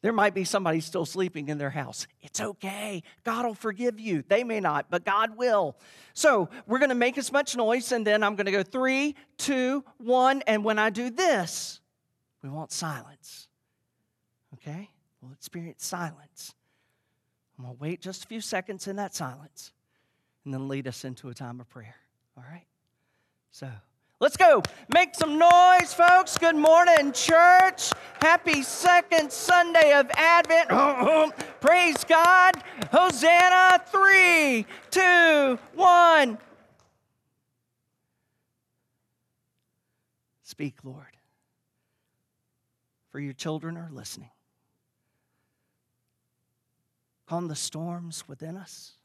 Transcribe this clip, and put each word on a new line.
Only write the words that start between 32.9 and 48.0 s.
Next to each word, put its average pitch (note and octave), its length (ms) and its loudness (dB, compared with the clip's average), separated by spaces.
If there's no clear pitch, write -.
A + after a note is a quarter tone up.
Hosanna. F4+ 960 4
Three, F4 800 4
two, E4 680 2
one. E4 640 4
Speak, C#3+ 400 -14
Lord, C#3 320 -20
for C3+ 80 -18
your C#3+ 140 -12
children D#3+ 440 -12
are E3+ 140 -18
listening. A#2 400 -20
Calm E3+ 220 -8
the D3+ 80 -12
storms E3+ 720 -14